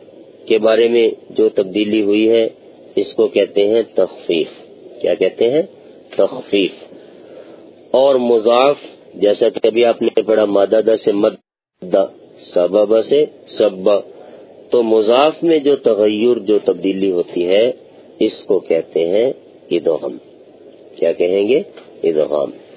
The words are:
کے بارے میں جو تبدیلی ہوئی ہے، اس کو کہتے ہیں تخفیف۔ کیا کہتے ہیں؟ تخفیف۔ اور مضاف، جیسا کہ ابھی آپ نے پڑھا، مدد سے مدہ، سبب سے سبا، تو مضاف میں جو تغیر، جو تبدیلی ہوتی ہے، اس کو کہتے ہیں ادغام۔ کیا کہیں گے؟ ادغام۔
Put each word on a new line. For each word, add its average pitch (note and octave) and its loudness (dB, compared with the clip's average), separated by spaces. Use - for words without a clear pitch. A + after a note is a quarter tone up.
کے A2+ 2
بارے A2 2
میں A#2 2
جو G#2+ 0
تبدیلی G#2 -2
ہوئی G#2 2
ہے، A2+ 2
اس - -4
کو A2 0
کہتے G2+ 0
ہیں A2+ 2
تخفیف۔ F2 -2
کیا F2 -2
کہتے F#2 0
ہیں؟ D3 0
تخفیف۔ G2 -2
اور C3+ 4
مضاف، A#2+ 2
جیسا G#2 0
کہ - -2
ابھی A2+ 2
آپ A2+ 0
نے A2+ 0
پڑھا، G#2+ 2
مدد G2+ 2
سے A2 -2
مدہ، G2+ -4
سبب G2+ 0
سے C#3+ 0
سبا، G2 0
تو B2 0
مضاف A2+ 2
میں E3 2
جو C#3 0
تغیر، G#2+ 0
جو G2+ 0
تبدیلی F#2+ -2
ہوتی F2 -4
ہے، G#2+ 2
اس - -4
کو F#2+ -2
کہتے E2 -2
ہیں A2+ 0
ادغام۔ - -4
کیا E2+ -2
کہیں F#2+ 0
گے؟ C#3+ 2
ادغام۔ D2 -2